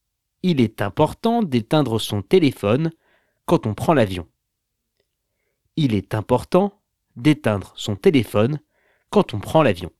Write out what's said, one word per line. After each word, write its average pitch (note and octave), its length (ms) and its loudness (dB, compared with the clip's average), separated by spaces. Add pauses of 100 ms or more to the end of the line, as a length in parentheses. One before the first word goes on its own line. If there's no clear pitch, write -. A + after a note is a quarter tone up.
(440)
il E3 160 2
est A2 220 -2
important A3 600 -2
d'éteindre B2 580 -2
son G#2 220 -6
téléphone C3+ 720 0 (520)
quand E3 220 0
on G#2+ 60 -4
prend E3 220 0
l'avion. F#2+ 340 -2 (1500)
Il C3+ 180 0
est F#2+ 200 -4
important F3+ 680 -2 (340)
d'éteindre A#2+ 600 -2
son G#2 200 -6
téléphone C3 640 0 (480)
quand - 240 0
on G#2 80 -6
prend D#3+ 220 2
l'avion. F2+ 380 0